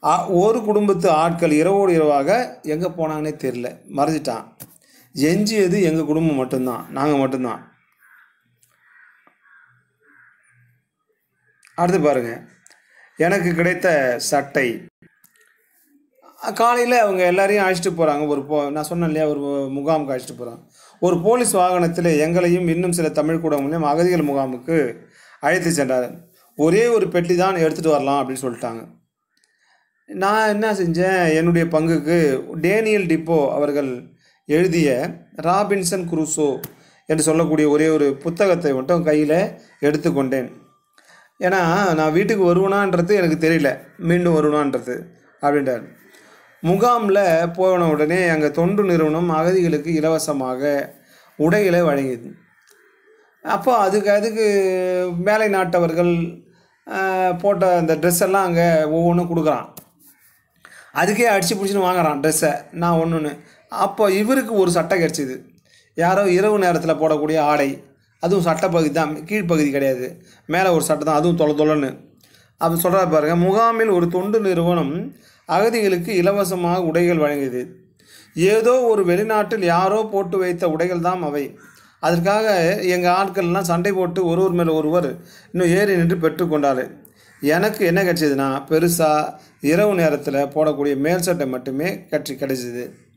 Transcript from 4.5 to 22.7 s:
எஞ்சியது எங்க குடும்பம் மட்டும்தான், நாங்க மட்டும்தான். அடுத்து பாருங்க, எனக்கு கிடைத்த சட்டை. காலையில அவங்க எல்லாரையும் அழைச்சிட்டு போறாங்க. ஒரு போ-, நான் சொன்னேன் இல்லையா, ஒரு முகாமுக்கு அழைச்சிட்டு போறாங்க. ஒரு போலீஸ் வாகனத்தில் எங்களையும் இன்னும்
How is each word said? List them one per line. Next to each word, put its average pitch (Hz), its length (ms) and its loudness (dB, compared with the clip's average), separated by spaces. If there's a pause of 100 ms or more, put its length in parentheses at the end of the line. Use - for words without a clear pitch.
எஞ்சியது 196 680 2
எங்க 160 220 0
குடும்பம் 156 320 0
மட்டும்தான், 127 540 -4
நாங்க 143 280 0
மட்டும்தான். 127 440 -4 (4000)
அடுத்து 175 260 0
பாருங்க, 127 400 0 (760)
எனக்கு 175 360 0
கிடைத்த 170 640 0
சட்டை. 139 720 -4 (1700)
காலையில 240 460 2
அவங்க 190 220 2
எல்லாரையும் 196 420 2
அழைச்சிட்டு 180 320 -2
போறாங்க. 151 300 0
ஒரு 143 140 -2
போ-, 143 300 -4
நான் 151 120 -6
சொன்னேன் 170 240 -4
இல்லையா, 156 220 0
ஒரு 147 100 -4 (320)
முகாமுக்கு 143 420 -2
அழைச்சிட்டு 123 260 -10
போறாங்க. 120 220 -14 (380)
ஒரு 175 220 0
போலீஸ் 233 300 2
வாகனத்தில் 175 680 2
எங்களையும் 175 480 2
இன்னும் 175 240 0